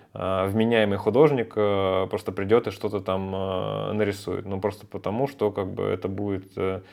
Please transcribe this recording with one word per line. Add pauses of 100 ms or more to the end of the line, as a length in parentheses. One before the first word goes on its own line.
(140)
э,
вменяемый
художник,
э,
просто
придет
и
что-то
там,
э,
нарисует.
Ну,
просто
потому,
что,
как
бы,
это
будет,
э, (120)